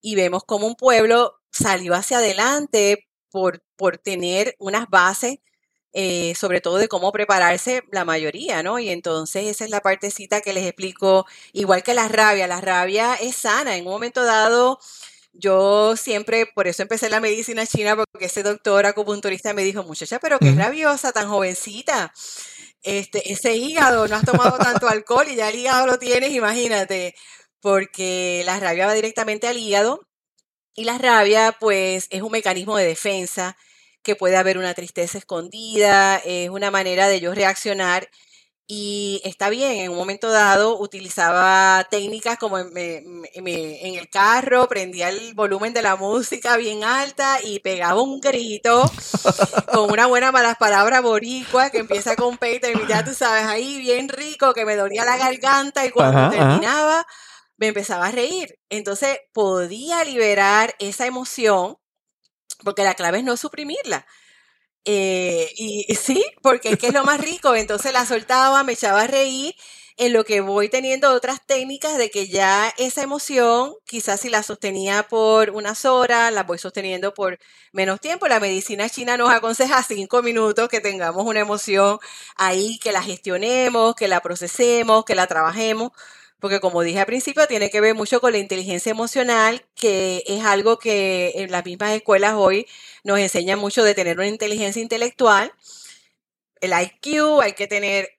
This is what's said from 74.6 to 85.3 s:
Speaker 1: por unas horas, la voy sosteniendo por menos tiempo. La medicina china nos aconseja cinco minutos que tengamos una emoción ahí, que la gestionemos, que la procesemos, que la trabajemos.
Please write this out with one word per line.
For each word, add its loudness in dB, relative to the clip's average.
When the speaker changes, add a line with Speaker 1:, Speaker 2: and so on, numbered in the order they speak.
Speaker 1:
por 4
unas -6
horas, 4
la -2
voy -6
sosteniendo -6
por -4
menos -2
tiempo. -4
La 2
medicina -4
china -4
nos 4
aconseja 2
cinco -2
minutos 2
que -2
tengamos -2
una 0
emoción 2
ahí, 0
que -4
la 0
gestionemos, 0
que -2
la 2
procesemos, 2
que -2
la 2
trabajemos. -2